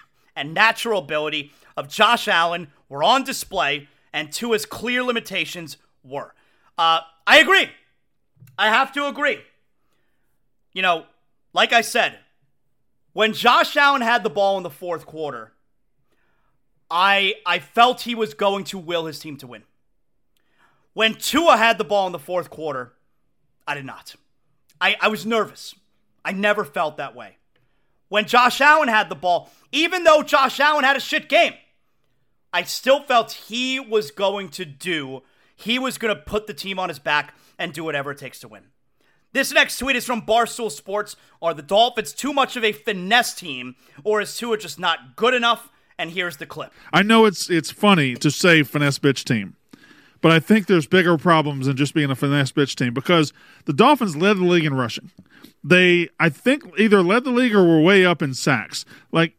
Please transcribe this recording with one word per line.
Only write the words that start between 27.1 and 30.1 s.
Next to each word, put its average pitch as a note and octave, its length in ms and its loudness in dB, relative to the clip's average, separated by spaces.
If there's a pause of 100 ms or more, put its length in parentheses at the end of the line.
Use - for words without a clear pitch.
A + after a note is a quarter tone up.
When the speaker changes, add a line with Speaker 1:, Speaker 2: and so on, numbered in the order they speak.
Speaker 1:
way. G#2+ 220 -20 (720)
When G#3 160 0
Josh A#3+ 340 2
Allen D4 280 6
had G#3+ 220 2
the F#3 60 -8
ball, F3 360 -2 (200)
even E4+ 320 -2
though D#4 200 6